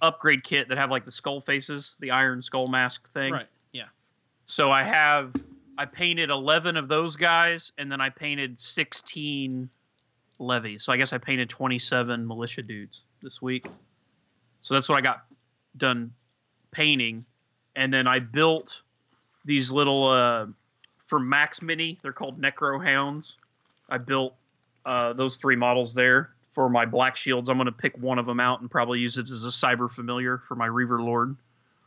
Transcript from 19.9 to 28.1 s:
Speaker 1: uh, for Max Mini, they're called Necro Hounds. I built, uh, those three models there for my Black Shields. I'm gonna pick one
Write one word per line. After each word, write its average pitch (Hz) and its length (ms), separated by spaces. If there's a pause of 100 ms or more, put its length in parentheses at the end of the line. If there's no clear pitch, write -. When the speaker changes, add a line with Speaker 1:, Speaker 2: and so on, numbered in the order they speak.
Speaker 1:
uh, 120 400 (580)
for 151 140
Max 143 420
Mini, 165 400
they're 135 120
called 135 280
Necro 139 420
Hounds. 143 540 (520)
I 127 80
built, 131 380 (500)
uh, 123 280
those 131 240
three 131 180
models 123 380
there 127 400 (200)
for 131 160
my 120 160
Black 127 320
Shields. 127 320
I'm 131 80
gonna 127 140
pick 123 260
one 127 220